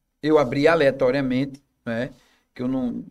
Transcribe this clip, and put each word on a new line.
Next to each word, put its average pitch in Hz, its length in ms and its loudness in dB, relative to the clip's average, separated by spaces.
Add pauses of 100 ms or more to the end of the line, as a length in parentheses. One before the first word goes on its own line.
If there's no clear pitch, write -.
(220)
eu 151 160 4
abri 139 300 2
aleatoriamente, 135 960 0 (220)
né? 117 260 -6 (420)
Que - 100 -14
eu 127 40 -4
não, 123 440 -4